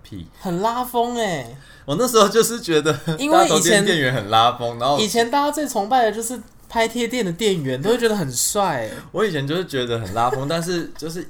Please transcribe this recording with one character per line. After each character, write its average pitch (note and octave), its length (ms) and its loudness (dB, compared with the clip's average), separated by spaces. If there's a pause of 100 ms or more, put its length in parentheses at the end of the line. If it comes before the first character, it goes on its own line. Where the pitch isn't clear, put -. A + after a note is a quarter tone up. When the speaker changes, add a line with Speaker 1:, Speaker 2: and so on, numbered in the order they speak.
Speaker 1:
屁？ E2+ 240 -14 (140)
Speaker 2:
很 F3 200 -2
拉 A#3 220 0
风 A#3+ 320 0
欸。 D3 420 -4 (280)
Speaker 1:
我 C#3 100 -2
那 A3+ 100 2
时 A#3+ 140 4
候 G3+ 80 8
就 G#3 160 4
是 A3+ 160 -2
觉 D#3+ 220 2
得 D3+ 100 2 (260)
Speaker 2:
因 C#4+ 140 0
为 F4+ 160 6
以 - 0 -
前 - 20 0
Speaker 1:
大 - 60 4
头 - 60 4
贴 F#3 200 4
店 F#3+ 180 2
员 B2+ 140 2
很 G#2 160 -4
拉 A2+ 220 6
风， A#2+ 260 -6
然 A#2+ 100 0
后 C#3+ 120 2
Speaker 2:
以 G#3+ 80 0
前 A#3 240 0
大 C#4+ 140 2
家 D4 60 -2
最 D4+ 140 -4
崇 G#3 240 -4
拜 B3+ 140 4
的 A3 80 2
就 A3 100 -6
是 A#3 180 -8 (280)
拍 A3+ 200 0
贴 A#3 200 -2
店 A#3 180 -2
的 F3+ 60 -2
店 F#3 320 0
员， C3 180 -4
都 F3+ 80 -2
会 A#3+ 80 4
觉 A#3 100 0
得 G#3+ 80 2
很 D3+ 160 -2
帅 D#3+ 500 -2
欸。 G#2+ 100 -6 (200)
Speaker 1:
我 F#3+ 140 0
以 G3+ 60 -2
前 C#3 160 -4
就 D3+ 80 -2
是 F3+ 100 -2
觉 B2+ 220 -4
得 A#2 100 -2
很 G2+ 160 -6
拉 A#2 160 2
风， C3 180 -4
但 E3 140 -2
是 E3+ 280 -4
就 D3+ 200 -10
是 E3 200 -10